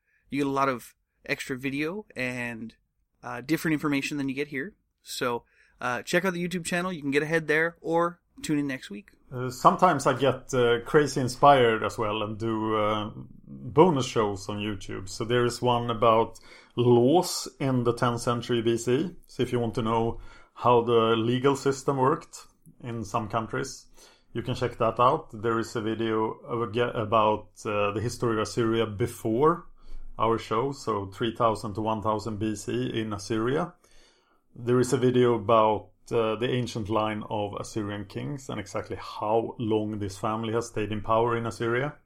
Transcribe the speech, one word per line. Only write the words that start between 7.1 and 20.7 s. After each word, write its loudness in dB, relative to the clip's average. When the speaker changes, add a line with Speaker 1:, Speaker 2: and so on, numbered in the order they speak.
Speaker 1:
ahead 0
there 0
or 0
tune 0
in -2
next -8
week. -16
Speaker 2:
Uh, -6
sometimes 2
I 4
get, 0
uh, 2
crazy 2
inspired 6
as -4
well -2
and -6
do, -2
uh, 0
bonus 4
shows -2
on -6
YouTube. -8
So -8
there 2
is -4
one 2
about 4
laws 4
in 0
the 2
tenth 0
century 0
B 2
C. 0
So -6
if 0
you 0
want -2
to 0
know 0
how 4